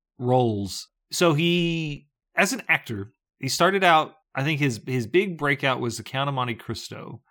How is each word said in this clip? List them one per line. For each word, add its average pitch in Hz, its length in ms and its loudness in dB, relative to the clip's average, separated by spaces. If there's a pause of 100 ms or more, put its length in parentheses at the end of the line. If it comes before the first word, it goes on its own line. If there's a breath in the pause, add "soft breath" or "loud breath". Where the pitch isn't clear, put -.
(180)
roles. 120 680 0 (240)
So 170 240 2
he, 165 720 0 (300)
as 190 160 2
an 254 160 -6
actor, 110 420 -4 (300)
he 131 80 -6
started 185 340 2
out, 160 320 4 (200)
I 135 100 -2
think 147 160 0
his, 127 260 0
his 120 220 -2
big 180 300 0
breakout 143 420 0
was 120 160 -4
The 110 80 -10
Count 139 240 -4
of 143 60 -4
Monte 123 200 -2
Cristo. - 640 -12 (100)